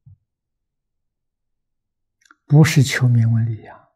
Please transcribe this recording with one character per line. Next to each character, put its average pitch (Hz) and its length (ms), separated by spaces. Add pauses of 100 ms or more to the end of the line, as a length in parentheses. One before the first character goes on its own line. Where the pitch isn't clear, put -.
(2500)
不 147 180
是 147 200
求 - 240
名 117 260
闻 113 100
利 113 200
养 - 320